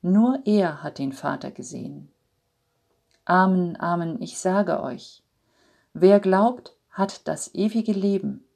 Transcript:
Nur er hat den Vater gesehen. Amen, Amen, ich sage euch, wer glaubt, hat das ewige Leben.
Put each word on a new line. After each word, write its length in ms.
Nur 440
er 400
hat 140
den 140
Vater 380
gesehen. 600
Amen, 560
Amen, 420
ich 160
sage 420
euch, 440
wer 280
glaubt, 560
hat 360
das 260
ewige 400
Leben. 520